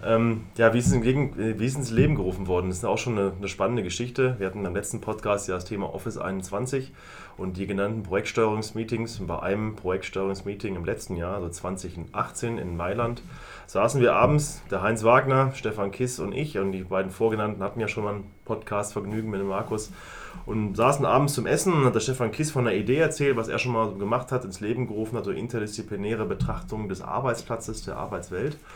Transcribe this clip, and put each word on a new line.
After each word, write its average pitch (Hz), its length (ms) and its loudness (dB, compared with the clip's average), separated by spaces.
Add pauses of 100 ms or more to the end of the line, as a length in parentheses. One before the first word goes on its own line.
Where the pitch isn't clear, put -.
Ähm, 113 360 4 (160)
ja, 113 160 8
wie 120 60 4
ist 117 80 4
es - 60 8
im 120 100 4
Leben, 127 360 2
äh, 107 200 0
wie 113 60 2
ist 131 80 0
es 143 60 -4
ins 117 120 -4
Leben 147 240 6
gerufen 92 320 -2
worden? 90 220 2
Das 90 80 -2
ist 104 80 -6
auch 104 120 2
schon 117 200 0
eine, 98 180 2
eine 98 120 -6
spannende 107 360 0
Geschichte. 123 540 0
Wir 98 100 -2
hatten 98 160 -4
beim 87 120 -2
letzten 101 260 -4
Podcast 104 460 -2
ja 92 80 0
das 90 100 -6
Thema 98 280 -4
Office - 240 -6
einundzwanzig 101 720 -4 (460)
und 92 200 -6
die 95 100 -4
genannten 101 340 -2
Projektsteuerungsmeetings. 110 1160 0
Und 90 80 -6
bei 82 120 -4
einem 107 360 -2
Projektsteuerungsmeeting 98 1000 -4
im 85 100 -6
letzten 95 320 -4
Jahr, 87 180 -4
also 87 140 -4
zwanzig 90 500 -8 (140)
achtzehn - 440 -4
in 87 200 -4
Mailand, 117 440 -2 (460)
saßen 123 340 2
wir 98 140 8
abends, 147 560 4
der 95 100 0
Heinz 107 220 2
Wagner, 131 500 6
Stefan 104 380 -2
Kiss 127 280 -2
und 98 120 -4
ich, 147 260 -4
und 98 140 2
die 92 100 -4
beiden 95 300 -2
Vorgenannten 107 500 0
hatten 98 180 -4
ja 107 80 0
schon 107 180 -4
mal 104 100 -2
ein 98 80 -8 (220)
Podcast-Vergnügen 107 840 -4
mit 98 100 -2
dem 98 100 -2
Markus, - 420 -4 (560)
und 104 280 -2
saßen 135 300 4
abends 139 300 4
zum 120 100 0
Essen 151 280 4
und 143 120 6
hat 110 80 6
der 110 60 2
Stefan 120 320 0
Kiss 156 180 -2
von 123 160 2
einer 101 100 4
Idee 107 220 4
erzählt, 143 400 4
was 113 120 0
er 117 100 0
schon 123 140 0
mal 110 200 2
gemacht 104 380 -2
hat, 123 140 0
ins 95 160 -10
Leben 117 260 0
gerufen 110 280 -4
hat, 101 100 -4
so 98 60 0
interdisziplinäre 107 920 -4
Betrachtung 101 640 -2
des 92 140 -6
Arbeitsplatzes, 113 840 -4
der 82 120 -6
Arbeitswelt. 95 600 -4 (180)